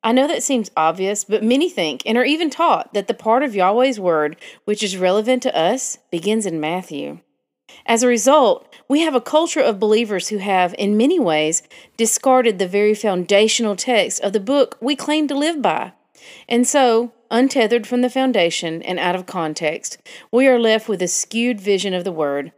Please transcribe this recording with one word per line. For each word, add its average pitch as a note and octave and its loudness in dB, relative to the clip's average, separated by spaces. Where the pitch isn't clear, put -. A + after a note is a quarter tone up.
I A3+ 0
know C4 4
that D#4 -2
seems A#3+ -2
obvious, F#3 0
but G3+ -2
many C4+ 2
think D3+ -4
and A#3 0
are B3 2
even D#4 0
taught C4+ 0
that G3+ -4
the A#3 -2
part A3+ 2
of A#3 -4
Yahweh's G#3+ 2
word D#3+ 0
which G#3 -4
is F#3+ -4
relevant G#3 0
to B3+ -2
us F#3 -2
begins G3+ -2
in E3 -4
Matthew. D3+ -8
As A3+ 2
a B3+ 4
result, B3 2
we D4 2
have D#4 0
a B3 4
culture D#4+ 0
of G#3+ 0
believers G#3+ 0
who G#3+ -6
have, F#3 0
in G#3 0
many C#4+ 2
ways, D#3 0
discarded A#3 2
the F#3+ -2
very G#3 2
foundational G#3 0
text G#3 -2
of G3 -4
the G#3+ 0
book B3+ 0
we C#4 -2
claim D4+ -2
to C#4+ -4
live D4+ -2
by. E3+ -2
And A#3+ 2
so, A#3+ 2
untethered A#3+ 2
from B3 -2
the B3 0
foundation F3 -2
and F3+ -6
out E3+ -2
of F3+ -8
context, D#3+ -6
we C4 4
are B3 6
left A3 2
with F#3+ -2
a F3+ -2
skewed A#3 -4
vision F#3+ 0
of F3+ -4
the F#3 -4
word C#3+ -4